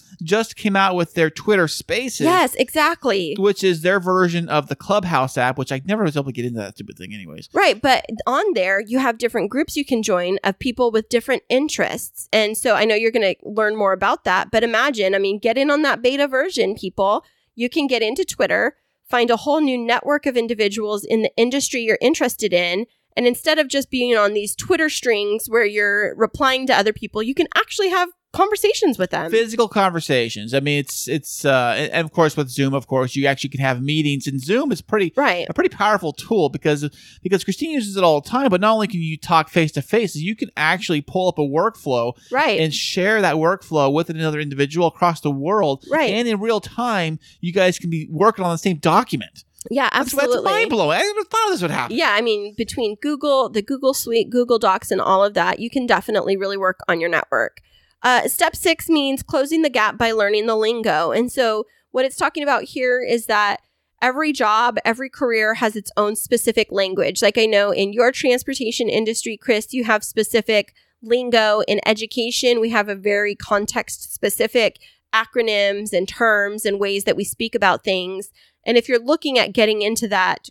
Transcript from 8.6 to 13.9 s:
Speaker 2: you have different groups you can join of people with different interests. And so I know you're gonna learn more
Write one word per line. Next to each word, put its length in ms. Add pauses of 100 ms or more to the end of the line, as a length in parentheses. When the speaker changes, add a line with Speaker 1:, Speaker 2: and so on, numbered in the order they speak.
Speaker 2:
you 120
have 180
different 320
groups 260
you 120
can 160
join 420
of 140
people 320
with 180
different 400
interests. 840
And 280
so 160
I 100
know 100
you're 160
gonna 320
learn 320
more 200